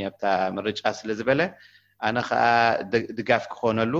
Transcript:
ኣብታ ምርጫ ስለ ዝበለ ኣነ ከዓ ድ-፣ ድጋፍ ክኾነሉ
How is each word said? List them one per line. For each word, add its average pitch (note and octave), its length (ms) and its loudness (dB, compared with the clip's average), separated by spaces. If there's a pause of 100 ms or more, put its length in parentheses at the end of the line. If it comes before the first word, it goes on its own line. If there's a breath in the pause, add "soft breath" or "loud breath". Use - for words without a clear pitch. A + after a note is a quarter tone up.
ኣብታ G2 220 -8 (280)
ምርጫ G2 300 -6 (100)
ስለ A2 200 -8
ዝበለ A#2 300 0 (600 loud breath)
ኣነ A2 200 -2
ከዓ A#2 220 2 (400)
ድ-፣ A2+ 280 0
ድጋፍ A2+ 360 0
ክኾነሉ A2+ 520 0